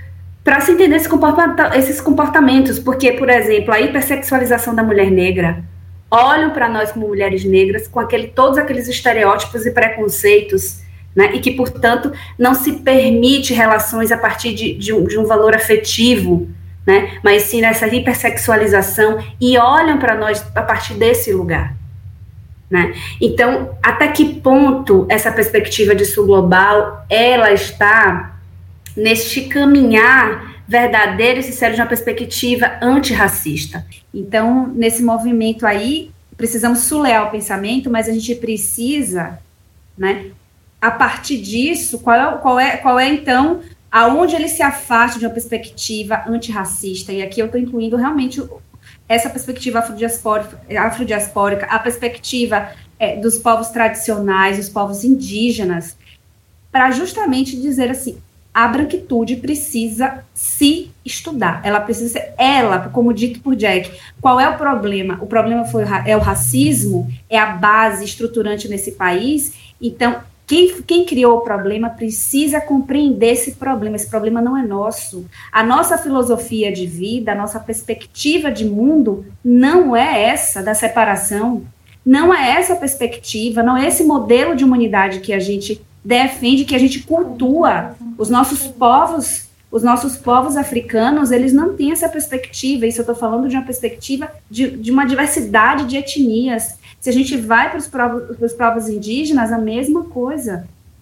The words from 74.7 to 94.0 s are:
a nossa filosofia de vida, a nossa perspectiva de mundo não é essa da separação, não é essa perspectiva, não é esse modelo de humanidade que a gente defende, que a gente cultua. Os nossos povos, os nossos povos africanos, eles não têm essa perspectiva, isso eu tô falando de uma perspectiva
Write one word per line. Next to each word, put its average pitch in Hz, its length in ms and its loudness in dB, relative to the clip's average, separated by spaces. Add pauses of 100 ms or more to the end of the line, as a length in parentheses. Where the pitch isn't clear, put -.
a 220 120 0
nossa 320 320 2
filosofia 240 760 -2
de 180 160 -6
vida, 208 460 -6
a - 20 -4
nossa 214 240 -8
perspectiva 294 920 -4
de 214 160 -4
mundo 214 580 0 (220)
não 262 500 4
é 247 280 2
essa 226 400 -2
da 214 100 -2
separação, 214 920 -2 (400)
não 302 300 6
é 277 240 2
essa 370 180 0
perspectiva, 233 840 -4
não 254 160 4
é 269 100 0
esse - 160 0
modelo 269 520 4
de 254 80 0
humanidade 202 560 2
que 214 120 -8
a 196 80 -2
gente 202 400 -4 (240)
defende, 254 600 0
que 277 100 -4
a 247 60 2
gente 262 220 2
cultua. 269 920 0 (240)
Os 214 120 -4
nossos 269 360 0
povos, 269 840 0 (200)
os 226 140 -2
nossos 247 320 0
povos 254 400 0
africanos, 247 760 0
eles 254 200 2
não 320 240 2
têm 294 160 0
essa 330 160 -2
perspectiva, 262 800 -4
isso 233 140 -4
eu 233 40 -8
tô 233 80 -4
falando 233 360 -2
de 254 80 -2
uma 262 80 -4
perspectiva 262 640 -8 (180)